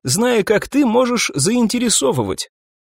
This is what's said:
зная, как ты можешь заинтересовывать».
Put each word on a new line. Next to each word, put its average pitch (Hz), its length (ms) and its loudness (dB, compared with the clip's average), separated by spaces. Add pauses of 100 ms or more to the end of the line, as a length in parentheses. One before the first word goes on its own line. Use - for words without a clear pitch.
зная, 220 400 0
как 202 240 0
ты 285 180 0
можешь 240 480 0
заинтересовывать». 190 1160 0 (360)